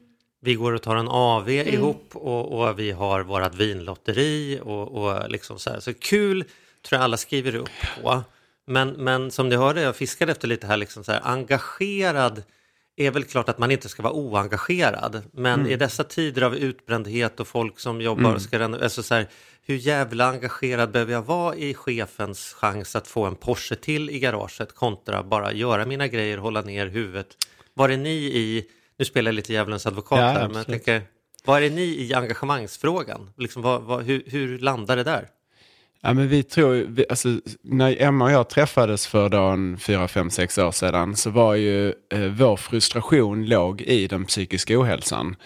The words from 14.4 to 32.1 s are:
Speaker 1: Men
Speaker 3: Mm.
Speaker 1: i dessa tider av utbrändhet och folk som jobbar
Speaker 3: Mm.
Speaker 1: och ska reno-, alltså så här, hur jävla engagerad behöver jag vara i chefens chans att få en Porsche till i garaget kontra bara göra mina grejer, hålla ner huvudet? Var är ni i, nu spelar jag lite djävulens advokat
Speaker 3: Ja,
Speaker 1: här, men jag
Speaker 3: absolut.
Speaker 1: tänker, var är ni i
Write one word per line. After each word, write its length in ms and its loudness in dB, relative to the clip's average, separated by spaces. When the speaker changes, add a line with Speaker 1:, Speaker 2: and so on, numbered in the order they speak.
Speaker 1:
Men 280 2
Speaker 3:
Mm. 120 0
Speaker 1:
i 40 -2
dessa 280 -2
tider 380 -2
av 140 2
utbrändhet 840 -4
och 80 -8
folk 300 -4
som 220 -6
jobbar 240 0
Speaker 3:
Mm. 100 6
Speaker 1:
och 80 -4
ska 160 -2
reno-, 240 -2
alltså 200 -2
så 120 0
här, 120 2
hur 100 -2
jävla 540 0
engagerad 600 -2
behöver 220 0
jag 100 -2
vara 340 -2
i 180 -6
chefens 840 -6
chans 380 -2
att 120 -4
få 160 -2
en 100 -2
Porsche 400 -4
till 360 -4
i 80 -8
garaget 560 -4
kontra 480 -4
bara 300 0
göra 340 0
mina 220 -4
grejer, 300 -2
hålla 220 -4
ner 260 -6
huvudet? 400 -6
Var 140 4
är 80 2
ni 180 -4
i, 500 -2
nu 60 0
spelar 260 0
jag 40 0
lite 180 -6
djävulens 340 -2
advokat 320 0
Speaker 3:
Ja, 80 6
Speaker 1:
här, 80 4
men 60 0
jag 100 -2
Speaker 3:
absolut. 60 -8
Speaker 1:
tänker, 180 2
var 160 6
är 100 2
ni 120 -4
i 320 -4